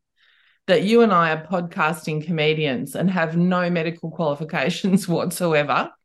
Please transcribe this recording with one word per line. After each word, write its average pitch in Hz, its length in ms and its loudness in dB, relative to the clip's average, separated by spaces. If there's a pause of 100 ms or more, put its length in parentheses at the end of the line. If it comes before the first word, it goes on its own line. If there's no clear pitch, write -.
(680)
that 175 140 4
you 226 180 4
and 220 120 4
I 170 200 4
are 165 140 -6
podcasting 165 800 -4
comedians 151 720 -2
and 180 160 0
have 165 280 -2
no 180 320 2
medical 165 400 -4
qualifications 165 960 -2
<laughs> - 0 -
whatsoever. 160 800 0 (140)